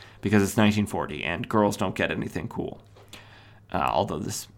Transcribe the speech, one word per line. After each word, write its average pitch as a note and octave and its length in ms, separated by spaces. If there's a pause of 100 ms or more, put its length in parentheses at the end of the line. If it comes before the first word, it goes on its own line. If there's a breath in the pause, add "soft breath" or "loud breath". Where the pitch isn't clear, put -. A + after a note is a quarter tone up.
(220 soft breath)
because G2+ 200
it's G2 140
nineteen G#2+ 300
forty D2+ 400
and E2+ 240
girls G#2 260
don't F#2+ 180
get F2+ 160
anything - 380
cool. - 340 (920 soft breath)
Uh, D2 200
although D#2 280
this - 280 (100)